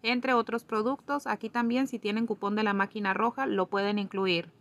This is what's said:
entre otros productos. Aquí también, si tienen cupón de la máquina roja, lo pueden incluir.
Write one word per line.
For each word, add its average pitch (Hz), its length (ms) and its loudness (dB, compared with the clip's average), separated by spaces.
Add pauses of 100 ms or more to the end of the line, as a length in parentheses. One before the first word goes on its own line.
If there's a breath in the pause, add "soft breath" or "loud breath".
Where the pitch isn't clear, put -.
entre 247 320 2
otros 233 300 0
productos. 240 600 -2
Aquí 220 220 -2
también, 240 380 0
si 240 120 -6
tienen 214 280 0
cupón 208 300 -2
de 214 60 2
la 202 120 2
máquina 196 400 0
roja, 233 320 0
lo 196 200 0
pueden 202 320 0
incluir. 185 520 0 (100)